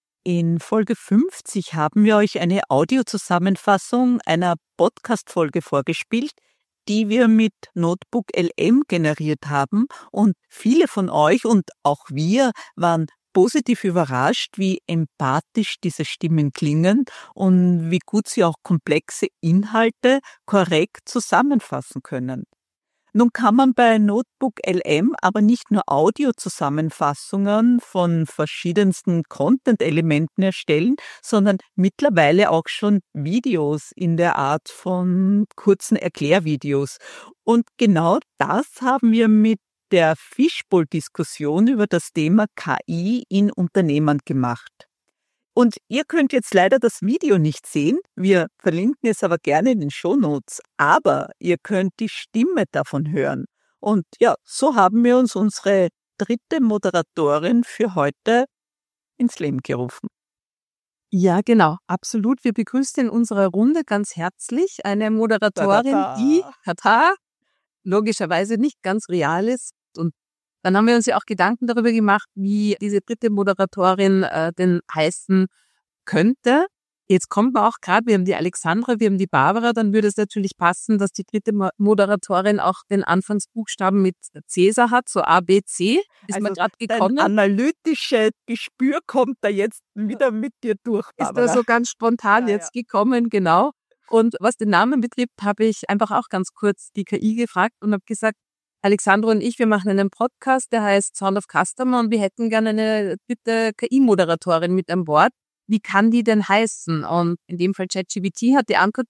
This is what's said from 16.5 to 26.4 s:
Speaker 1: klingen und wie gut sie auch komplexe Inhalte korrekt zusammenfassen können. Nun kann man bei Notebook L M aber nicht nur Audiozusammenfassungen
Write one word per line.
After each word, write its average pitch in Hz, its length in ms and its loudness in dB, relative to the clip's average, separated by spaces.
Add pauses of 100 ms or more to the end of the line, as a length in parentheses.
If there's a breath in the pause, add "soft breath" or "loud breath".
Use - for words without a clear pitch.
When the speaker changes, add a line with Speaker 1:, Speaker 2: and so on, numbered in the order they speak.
Speaker 1:
klingen 175 520 0 (300 loud breath)
und 180 560 2
wie 175 140 0
gut 214 220 -4
sie - 160 -2
auch 165 200 0
komplexe - 640 -2 (140)
Inhalte 220 800 0 (240 loud breath)
korrekt 180 600 0
zusammenfassen 214 1000 -2
können. 127 420 -8 (720)
Nun 233 160 4
kann 226 240 0
man 262 200 4
bei 226 240 4
Notebook 214 640 0
L 185 220 -2
M 175 360 2
aber 214 220 2
nicht 233 280 2
nur 208 160 2
Audiozusammenfassungen 196 1900 0